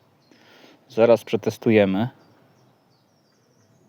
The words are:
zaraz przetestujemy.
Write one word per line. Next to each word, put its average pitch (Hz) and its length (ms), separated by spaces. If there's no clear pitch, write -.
zaraz 113 360
przetestujemy. 107 840